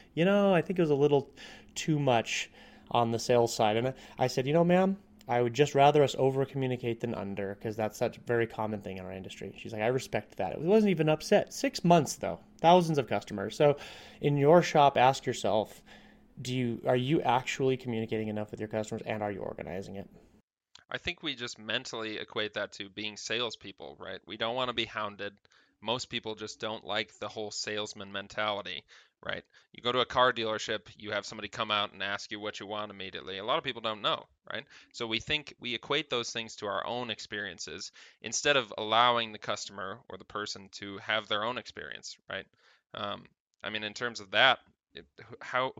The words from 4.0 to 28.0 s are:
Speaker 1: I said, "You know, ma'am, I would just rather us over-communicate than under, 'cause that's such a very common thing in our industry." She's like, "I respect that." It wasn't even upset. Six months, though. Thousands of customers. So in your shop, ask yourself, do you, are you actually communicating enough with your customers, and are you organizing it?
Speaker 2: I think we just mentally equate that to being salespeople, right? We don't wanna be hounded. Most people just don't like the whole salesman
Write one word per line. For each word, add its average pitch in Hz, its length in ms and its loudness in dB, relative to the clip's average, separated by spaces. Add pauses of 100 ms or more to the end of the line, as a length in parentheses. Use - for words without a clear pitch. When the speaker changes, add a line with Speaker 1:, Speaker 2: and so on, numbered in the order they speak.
Speaker 1:
I 131 80 4
said, 131 200 0
"You 147 60 2
know, 170 100 6
ma'am, 185 320 4 (320)
I 120 140 4
would 120 120 2
just 139 220 2
rather 143 260 8
us 135 160 4
over-communicate 131 840 0
than 117 120 -2
under, 98 420 -6
'cause 110 200 -6
that's 107 220 -2
such 113 200 -2
a - 40 -20
very 117 260 2
common 107 320 -4
thing 95 200 -10
in 92 60 -10
our 92 60 -10
industry." 95 480 -12
She's - 140 -12
like, 107 80 -4
"I 110 60 4
respect 127 500 -2
that." 87 160 -2
It - 80 -8
wasn't 202 300 6
even 156 180 2
upset. 156 420 2
Six - 320 -4
months, 170 320 6
though. 87 240 -6 (220)
Thousands 165 360 8
of 120 120 0
customers. 104 480 -4
So 147 180 6 (460)
in 143 160 2
your 151 240 8
shop, 143 340 6
ask 127 300 4
yourself, 107 580 0 (560)
do 127 140 -6
you, 120 320 -2
are 127 100 4
you 127 280 2
actually 127 540 2
communicating 113 500 -4
enough 107 240 -6
with 107 80 -12
your 107 100 -6
customers, 110 380 -4
and 107 160 -4
are 104 80 -2
you 98 80 -6
organizing - 560 -8
it? 98 120 -12 (840)
Speaker 2:
I 123 100 -8
think - 240 -8
we 147 120 -6
just 120 220 -10
mentally 110 600 -6
equate 107 360 -6
that 101 200 -6
to 98 160 -14
being 104 280 -10
salespeople, 104 840 -8
right? 90 280 -12
We 104 100 -12
don't 117 180 -2
wanna 127 180 -2
be 113 120 -2
hounded. 101 480 -8 (480)
Most 117 280 -4
people 110 260 -8
just 107 240 -12
don't 110 260 -8
like 107 340 -4
the 107 80 -8
whole 107 240 -8
salesman 104 600 -6